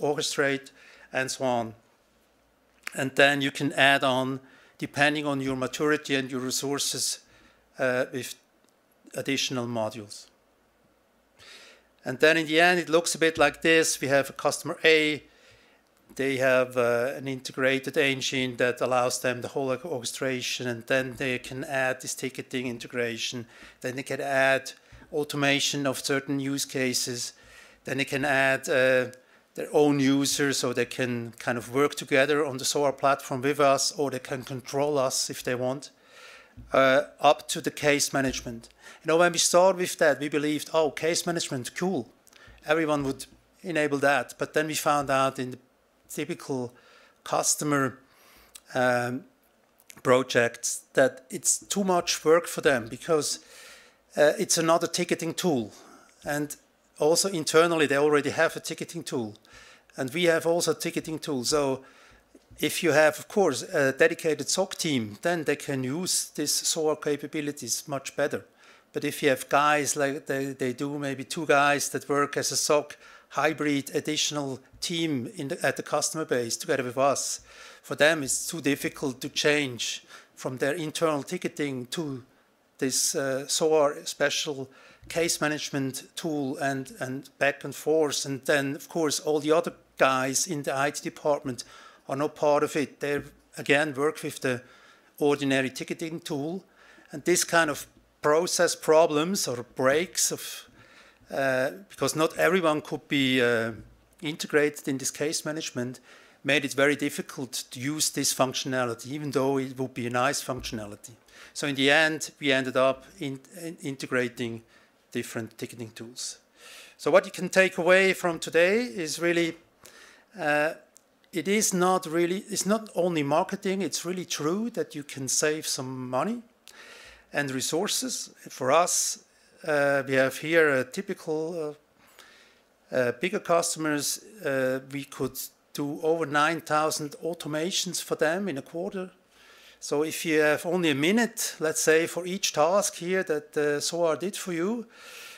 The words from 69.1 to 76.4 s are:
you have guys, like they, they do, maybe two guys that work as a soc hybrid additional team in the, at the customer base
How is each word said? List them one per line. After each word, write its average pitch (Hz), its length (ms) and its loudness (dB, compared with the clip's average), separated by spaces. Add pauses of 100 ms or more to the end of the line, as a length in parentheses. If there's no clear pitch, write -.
you 147 80 4
have 131 200 0
guys, 147 460 2
like 139 300 -2
they, 139 280 -4
they 131 200 -2
do, 143 240 -6
maybe 135 260 -6
two 160 220 -8
guys 143 440 4
that - 200 -6
work 143 280 0
as 139 140 -2
a 131 60 -2
soc - 400 0 (320)
hybrid 147 640 0
additional 147 640 -4 (220)
team 160 540 -2
in 139 140 -6
the, 156 160 -4
at 135 100 0
the - 80 -6
customer 156 420 -2
base 123 320 -2